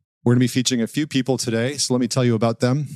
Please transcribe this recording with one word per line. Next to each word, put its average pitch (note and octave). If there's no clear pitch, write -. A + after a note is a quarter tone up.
we're A#2+
gonna A#2+
be B2+
featuring B2+
a A2
few D3
people C3
today. A#2+
So C3
let B2+
me A#2+
tell B2+
you A#2+
about A2
them. C3